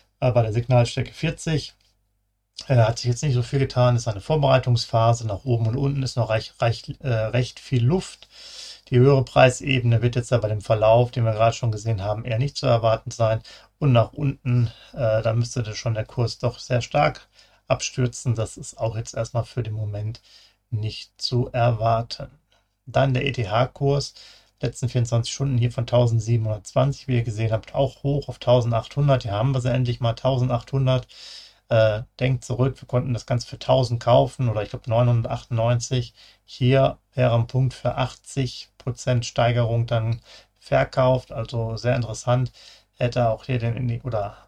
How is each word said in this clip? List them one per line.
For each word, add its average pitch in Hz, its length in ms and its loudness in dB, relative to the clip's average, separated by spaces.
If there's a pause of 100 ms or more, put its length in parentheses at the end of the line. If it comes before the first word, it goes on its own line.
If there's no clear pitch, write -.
(200)
äh, 127 120 2
bei 120 120 4
der 107 100 -2
Signalstärke 120 580 2
vierzig. 160 600 -4 (960)
Äh, 135 100 2
hat 113 220 4
sich 120 100 -4
jetzt 123 140 -2
nicht 147 100 0
so 123 80 2
viel 135 180 -2
getan, 123 360 2
ist 117 120 -2
eine 98 140 -6
Vorbereitungsphase. 123 1040 2
Nach 101 200 -8
oben 117 220 0
und 117 100 -2
unten 139 260 -2
ist 127 140 -6
noch 110 120 -2
recht, 110 320 -4
recht, 117 400 -4
äh, 135 80 -6
recht 113 500 -2
viel 120 260 0
Luft. - 420 -2 (640)
Die 131 80 4
höhere 131 260 6
Preisebene 127 800 2
wird 120 140 0
jetzt 123 180 -2
aber 117 100 2
bei 107 60 0
dem 107 120 -4
Verlauf, 113 500 4
den 120 120 -2
wir 113 100 2
gerade 113 220 2
schon 113 160 -2
gesehen 107 300 -4
haben, 107 240 -4
eher 113 120 -4
nicht 139 200 -2
zu - 80 -6
erwarten 113 460 2
sein. 113 300 0 (380)
Und 139 140 4
nach 113 200 4
unten, 123 580 0 (220)
äh, 113 280 0
da 110 120 0
müsste 117 300 -2
das 107 140 -10
schon 117 180 -4
der 107 100 -6
Kurs - 320 -4
doch 123 220 -6
sehr 123 220 -2
stark 151 460 -2 (400)
abstürzen. 123 680 -4
Das 110 220 -6
ist - 200 -16
auch 113 200 -4
jetzt 117 180 -10
erstmal 113 300 -4
für - 180 -6
den 107 100 -8
Moment 107 480 -8 (480)
nicht 107 520 -8
zu - 300 -2
erwarten. 113 760 0 (580)
Dann 127 280 2
der 123 120 0
E-T-H-Kurs, 127 880 -2 (480)
letzten 123 260 -4
vierundzwanzig 117 460 0
Stunden 139 240 -2
hier 120 160 0
von 120 120 -4
tausendsiebenhundertzwanzig, 117 1200 0
wie 123 80 2
ihr 117 60 0
gesehen 113 280 -2
habt, - 240 -6
auch 139 280 -2
hoch 143 260 -2
auf 120 100 -12
tausendachthundert. 123 840 2
Hier 101 100 -4
haben 123 200 0
wir 131 60 0
sie 123 140 0
endlich 123 260 0
mal, 113 140 0
tausendachthundert. 127 960 0 (600)
Äh, 110 360 4 (160)
denkt 131 260 -2
zurück, 123 340 0
wir - 80 -20
konnten 131 260 -2
das 113 120 -6
Ganze 120 220 -4
für 120 100 -16
tausend 123 420 0
kaufen 127 500 2
oder 107 120 -2
ich 101 80 -6
glaub, - 160 -12
neunhundertachtundneunzig. 120 1300 0 (320)
Hier 135 540 2 (160)
wäre 123 180 2
ein 117 140 2
Punkt 127 260 0
für - 220 -4
achtzig - 800 -6
Prozent 123 480 -2
Steigerung 117 640 0
dann 113 340 -2 (380)
verkauft, 131 720 0
also 117 440 -6
sehr 123 200 0
interessant. 120 560 -2 (460)
Hätte 123 320 0
auch - 160 -4
hier 127 120 -2
den 117 180 -2
Indi-, 120 280 -4
oder, 107 340 -6 (100)